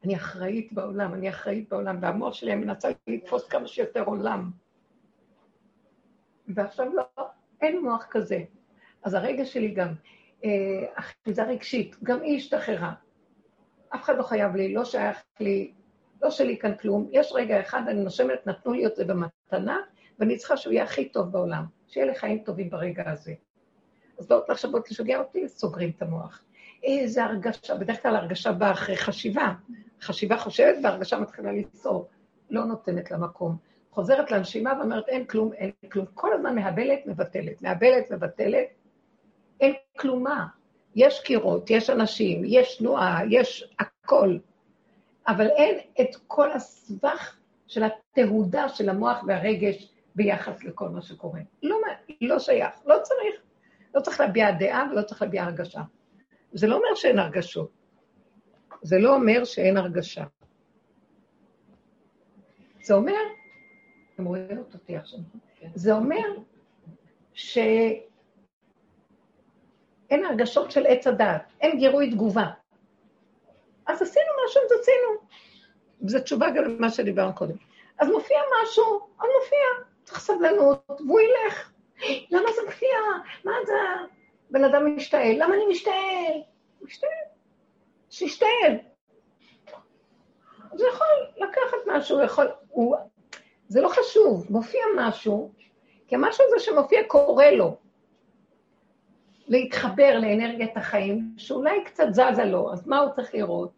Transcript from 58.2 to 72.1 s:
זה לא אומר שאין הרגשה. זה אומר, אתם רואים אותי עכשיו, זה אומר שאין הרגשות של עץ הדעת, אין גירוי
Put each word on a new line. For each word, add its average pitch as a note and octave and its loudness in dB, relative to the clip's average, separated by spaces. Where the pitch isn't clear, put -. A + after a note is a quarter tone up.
זה F3 2
לא B3+ 6
אומר A#3+ 4
שאין F#3+ 2
הרגשה. F3 -4
זה - 4
אומר, E4+ 2
אתם F#3 -10
רואים F#3 -8
אותי F3 -14
עכשיו, - -14
זה F#3+ 2
אומר D4+ 0
שאין A3+ 0
הרגשות D4 0
של C4+ 2
עץ B3+ 4
הדעת, G#3 0
אין D4+ 2
גירוי C4+ 4